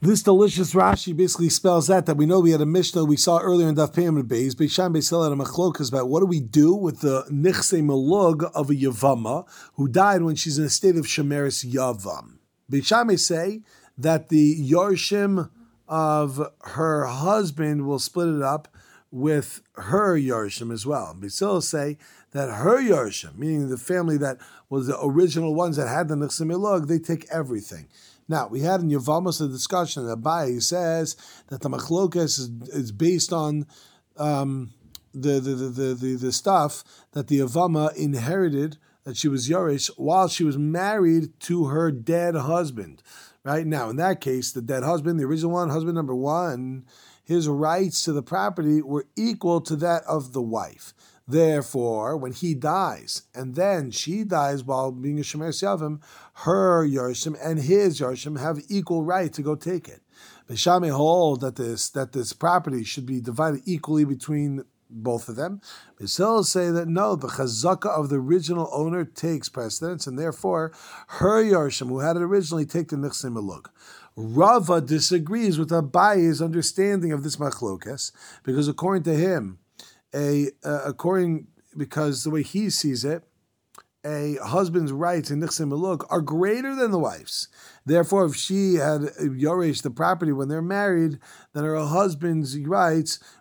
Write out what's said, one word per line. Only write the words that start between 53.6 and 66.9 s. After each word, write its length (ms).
she 320
dies 400
while 300
being 260
a 40
Shomer 260
Yavim, 500
her 420
Yarshim 560
and 160
his 400
Yarshim 400
have 300
equal 340
right 300
to 80
go 120
take 360
it. 120
Beit 100
Shammai 300
hold 540
that 160
this, 320
that 240
this 180
property 540
should 200
be 140
divided 460
equally 400
between 580
both 400
of 60
them. 260
Beis 180
Hillel 260
say 280
that 160
no, 280